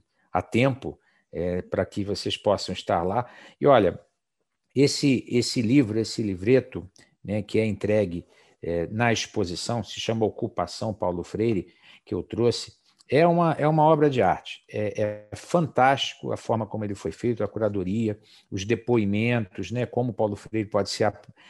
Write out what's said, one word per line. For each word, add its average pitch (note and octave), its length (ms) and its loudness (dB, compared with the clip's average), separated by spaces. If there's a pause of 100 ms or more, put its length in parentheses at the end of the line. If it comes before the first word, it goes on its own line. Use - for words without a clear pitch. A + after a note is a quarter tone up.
(340)
a F2+ 80 2
tempo, B2 580 -2 (320)
é, F2+ 300 -2
para G2 240 -2
que - 180 -6
vocês G2 320 -4
possam - 380 0
estar F2+ 300 -2
lá. G2+ 260 -2 (320)
E C#3+ 60 4
olha, A2 300 6 (800)
esse, C3+ 540 2
esse A#2+ 320 0
livro, A2 360 2
esse A2+ 240 -4
livreto, G2 680 0 (340)
né, G2+ 180 -4
que - 180 -4
é A2 60 2
entregue, G2+ 600 0 (360)
é, E2+ 260 -4
na A2+ 260 0
exposição, G#2+ 680 -4
se - 180 -12
chama A2+ 260 0
Ocupação G#2 680 -4
Paulo F2 300 -4
Freire, G2+ 500 -2 (300)
que - 100 -8
eu F2+ 80 -2
trouxe, - 540 -2 (340)
é D3 160 4
uma, E3+ 280 4
é C3+ 120 -2
uma D#3 180 4
obra D3+ 260 6
de C3 120 2
arte. - 480 -2
É, G#2 640 -4
é - 40 -14
fantástico C3 1000 0
a - 20 -2
forma A2 320 -2
como A2 160 -6
ele G#2 100 -6
foi - 200 -6
feito, A#2 280 -4
a G#2 60 -2
curadoria, G#2 720 -2 (320)
os G2 140 -6
depoimentos, G#2+ 1080 0
né, A#2+ 140 -2
como B2 260 -4
Paulo G#2 240 0
Freire G#2+ 340 -6
pode G2 200 0
ser - 160 0
a, G#2 160 -2 (280)